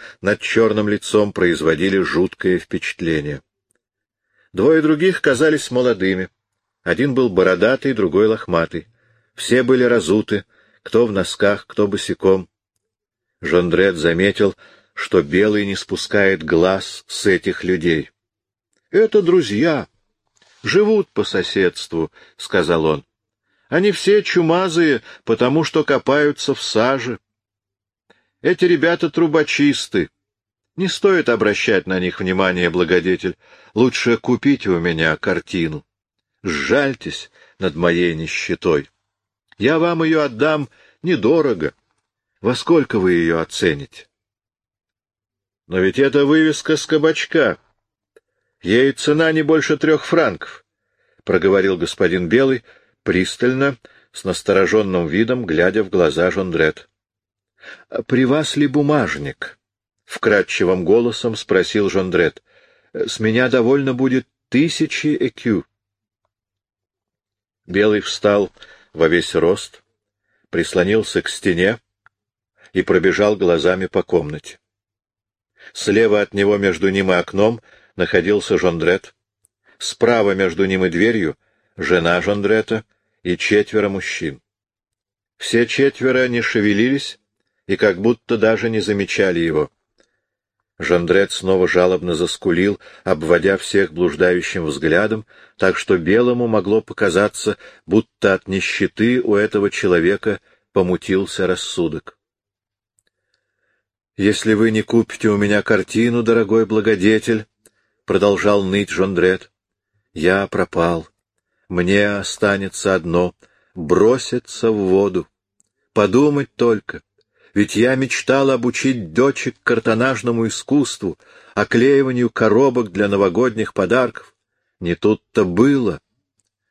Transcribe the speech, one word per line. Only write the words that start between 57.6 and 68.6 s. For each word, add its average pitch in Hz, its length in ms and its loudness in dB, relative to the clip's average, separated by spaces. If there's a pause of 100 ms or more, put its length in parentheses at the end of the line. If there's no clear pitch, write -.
"При 127 180 2
вас 147 320 0
ли 147 100 2
бумажник?" 139 920 -2 (460)
вкрадчивым 92 800 0
голосом 113 520 0
спросил 95 540 0
Жондрет. 87 520 -2 (520)
"С - 260 -8
меня 113 280 0
довольно 131 440 2
будет 127 340 -2 (220)
тысячи 151 720 -2
экю". 117 460 -2 (2000)
Белый 104 340 2
встал 101 500 0 (440)